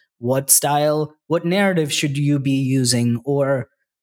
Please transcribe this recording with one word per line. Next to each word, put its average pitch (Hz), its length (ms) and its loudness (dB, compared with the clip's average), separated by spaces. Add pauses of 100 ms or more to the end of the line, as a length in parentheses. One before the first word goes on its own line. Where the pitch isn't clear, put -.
(180)
what 131 320 -2
style, 151 640 0 (120)
what 170 200 -2
narrative 180 440 0
should 143 280 -2
you 143 200 2
be 139 120 -2
using, 123 760 0
or, 139 460 -2 (320)